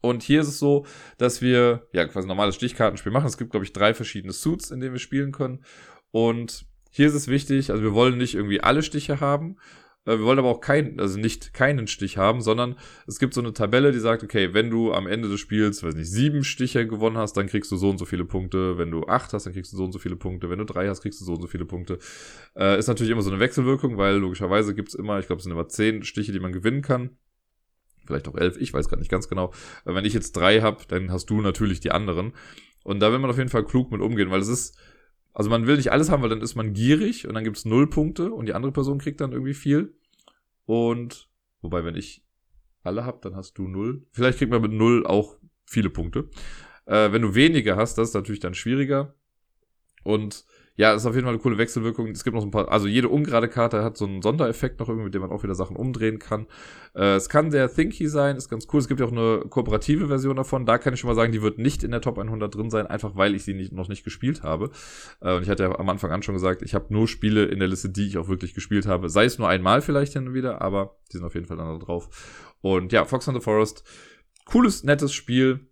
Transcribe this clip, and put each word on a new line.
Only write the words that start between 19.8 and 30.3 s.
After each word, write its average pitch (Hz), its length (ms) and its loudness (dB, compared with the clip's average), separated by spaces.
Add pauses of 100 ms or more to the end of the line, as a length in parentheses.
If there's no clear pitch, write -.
und 92 80 -4
so 92 80 -10
viele 90 160 -8
Punkte, 90 340 -8
wenn 90 100 -4
du 107 60 -6
drei 95 220 -4
hast, 98 140 -4
kriegst - 180 -10
du 95 60 -14
so 87 80 -4
und 82 80 -4
so 87 60 -10
viele - 180 -6
Punkte. 87 340 -8 (560)
Äh, 98 240 4
ist 110 80 0
natürlich 113 240 2
immer 117 100 0
so 98 100 0
eine 95 100 0
Wechselwirkung, 127 560 0
weil 98 180 4
logischerweise 98 580 0
gibt's 101 200 -8
immer, 101 260 -4
ich 92 80 -8
glaub, 90 120 -4
es 90 40 -16
sind 90 80 -8
immer 82 160 -4
zehn 110 360 0
Stiche, 107 280 -6
die 95 80 -4
man 90 140 -6
gewinnen 110 280 -2
kann. 127 360 -2 (920)
Vielleicht 69 200 -6
auch 67 80 -12
elf, 87 220 0
ich - 160 -6
weiß 73 160 0
grad - 80 0
nicht - 140 -2
ganz - 180 -2
genau. 92 240 -4 (320)
Äh, 90 80 -4
wenn 95 120 -2
ich 104 100 0
jetzt - 160 -2